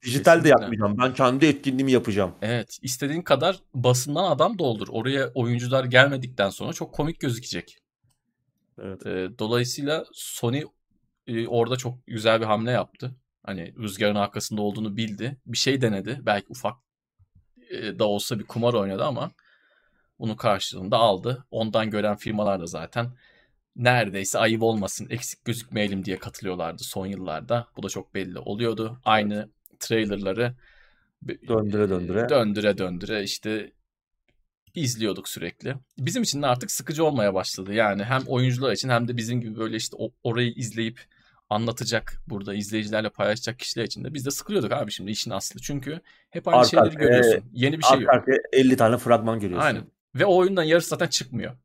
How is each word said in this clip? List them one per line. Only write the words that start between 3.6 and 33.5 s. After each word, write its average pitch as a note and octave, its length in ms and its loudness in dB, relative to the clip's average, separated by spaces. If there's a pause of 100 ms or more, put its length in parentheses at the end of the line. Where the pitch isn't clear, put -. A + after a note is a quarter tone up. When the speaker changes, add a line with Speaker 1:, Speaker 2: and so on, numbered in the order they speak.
Speaker 2:
basından C#3+ 580 2
adam F3 280 2
doldur. A2+ 320 -2
Oraya C3 440 -2
oyuncular B2 480 0
gelmedikten B2+ 680 4
sonra G#2+ 240 -8
çok - 200 -10
komik D#3 260 -4
gözükecek. B2 580 -6 (1040)
Speaker 1:
Evet. G2 240 -14
Speaker 2:
E, F#2 240 -4 (100)
dolayısıyla B2 720 -2
Sony, A#2+ 500 -4 (640)
e, A#2 200 -4
orada A#2 280 0
çok B2 320 -10
güzel A2+ 340 2
bir A2 40 -2
hamle A2 260 0
yaptı. B2 440 -4 (280)
Hani F#2 340 -10
rüzgarın G#2 380 0
arkasında G#2 460 -2
olduğunu G#2 360 -4
bildi. A2+ 480 -6
Bir A#2 120 -8
şey C#3 240 2
denedi. G#2 400 -2
Belki G#2 280 0
ufak, - 260 -8 (960)
e, G2 300 -8
da A2 60 4
olsa G#2 340 -2
bir G2+ 40 -10
kumar A#2 300 0
oynadı G2 300 0
ama C#3 280 -4 (880)
bunun A2 160 -4
karşılığında G2 600 -2
aldı. A2+ 540 2
Ondan A2 380 0
gören G#2 260 0
firmalar G#2 440 -2
da E2+ 60 -8
zaten E2+ 460 -6 (640)
neredeyse A2 640 2
ayıp A2+ 240 2
olmasın, G#2+ 460 0
eksik - 360 -10
gözükmeyelim G#2 600 -4
diye F#2 140 -6
katılıyorlardı F2+ 640 -8
son F#2+ 220 -8
yıllarda. F#2 600 -6 (100)
Bu G2+ 60 -10
da G2 60 -6
çok - 260 -10
belli F#2 240 -8
oluyordu. A2+ 520 -4
Speaker 1:
Evet. - 140 -18
Speaker 2:
Aynı G#2+ 440 2 (300)
trailerları G#2+ 760 -2 (680)
be-, - 260 -12
Speaker 1:
Döndüre G#2 420 2
döndüre. F#2 400 -2
Speaker 2:
döndüre G#2 480 2
döndüre G2 460 -4
işte G#2+ 480 -6 (1040)